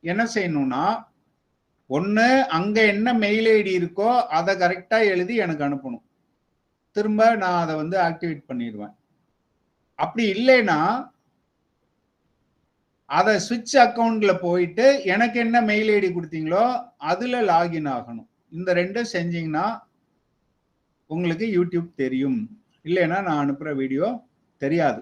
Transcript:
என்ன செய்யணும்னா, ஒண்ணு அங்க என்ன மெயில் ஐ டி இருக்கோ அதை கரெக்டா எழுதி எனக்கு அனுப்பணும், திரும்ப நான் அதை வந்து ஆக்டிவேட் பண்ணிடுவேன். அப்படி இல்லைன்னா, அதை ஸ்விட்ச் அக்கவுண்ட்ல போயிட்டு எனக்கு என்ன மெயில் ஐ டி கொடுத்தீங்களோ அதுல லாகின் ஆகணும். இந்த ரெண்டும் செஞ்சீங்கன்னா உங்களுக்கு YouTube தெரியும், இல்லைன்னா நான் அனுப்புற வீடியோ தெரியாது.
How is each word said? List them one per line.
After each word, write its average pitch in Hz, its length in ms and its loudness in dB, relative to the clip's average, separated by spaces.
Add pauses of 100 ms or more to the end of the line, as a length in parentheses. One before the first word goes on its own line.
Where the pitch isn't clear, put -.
என்ன 185 200 -2
செய்யணும்னா, 156 600 -2 (1040)
ஒண்ணு 202 340 2 (220)
அங்க 196 400 0
என்ன 208 280 2
மெயில் 220 360 2
ஐ 220 120 6
டி 196 140 -2
இருக்கோ 175 320 -2 (180)
அதை 170 300 0
கரெக்டா 185 500 0
எழுதி 185 300 0
எனக்கு 165 280 -2
அனுப்பணும், 135 400 -6 (920)
திரும்ப 214 240 0 (160)
நான் 180 260 0
அதை 160 120 -2
வந்து 156 240 -4
ஆக்டிவேட் 165 500 -2
பண்ணிடுவேன். 110 460 -10 (1040)
அப்படி 160 320 -2
இல்லைன்னா, 214 500 4 (2250)
அதை 190 280 4
ஸ்விட்ச் 233 380 -4
அக்கவுண்ட்ல 226 640 4
போயிட்டு 180 480 0 (180)
எனக்கு 208 360 0
என்ன 226 200 0
மெயில் 214 320 2
ஐ 208 80 4
டி 185 100 0
கொடுத்தீங்களோ 165 540 -2 (340)
அதுல 226 440 -2
லாகின் 165 460 2
ஆகணும். 120 400 -8 (240)
இந்த 180 220 -6
ரெண்டும் 202 380 -4
செஞ்சீங்கன்னா 170 540 -4 (1400)
உங்களுக்கு 170 360 -2
YouTube 175 480 -2
தெரியும், 131 440 -2 (460)
இல்லைன்னா 175 380 0
நான் 156 200 -2
அனுப்புற 143 320 -4
வீடியோ 135 320 -2 (560)
தெரியாது. 143 400 0